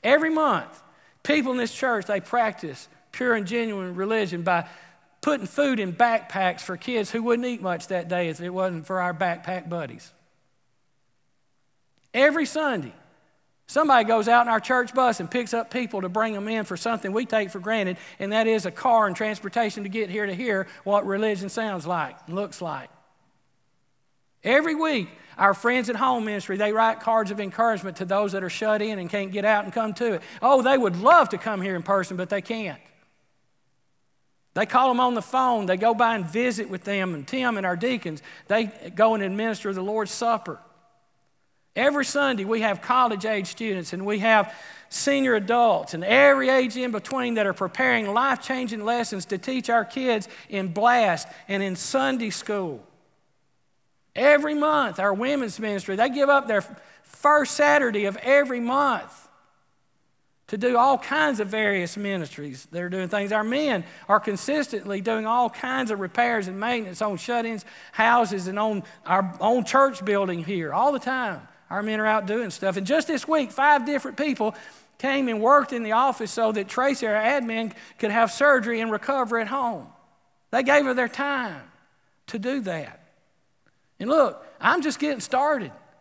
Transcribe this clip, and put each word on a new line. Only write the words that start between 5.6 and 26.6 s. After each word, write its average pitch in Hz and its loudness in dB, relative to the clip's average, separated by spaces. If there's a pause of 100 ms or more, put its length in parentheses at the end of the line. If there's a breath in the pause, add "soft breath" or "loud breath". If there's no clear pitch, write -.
in 185 -4
backpacks 202 0
for 180 -8
kids 226 -4
who 226 -4
wouldn't 240 0
eat 240 -6
much 175 -4
that 175 -4
day 175 -2
if 156 -8
it 175 -8
wasn't 180 -4
for 185 -2
our 180 -2
backpack 175 -4
buddies. 165 -10 (2000)
Every 285 4
Sunday, 240 -2 (760)
somebody 269 4
goes 220 2
out 240 8
in - -4
our 220 2
church 247 0
bus 247 2
and 170 -6
picks 247 -4
up 233 -4
people 226 -4
to 185 -4
bring 214 -2
them 202 -6
in 220 -2
for 185 -8
something 214 -4
we 226 -2
take 208 -2
for 196 -12
granted, 190 -2 (220 loud breath)
and 196 -6
that 220 2
is 220 2
a 175 -4
car 226 4
and 185 -2
transportation 214 -4
to 202 -8
get 208 -4
here 208 -4
to 196 -4
hear 196 -2 (200 loud breath)
what 202 2
religion 196 -2
sounds 196 -6
like 160 -4 (100)
and 170 -8
looks 202 -8
like. 147 -10 (1600)
Every 302 2
week, 294 -2 (280 loud breath)
our 196 6
Friends 240 0
at 233 -2
Home 247 0
ministry, 202 -4
they 208 0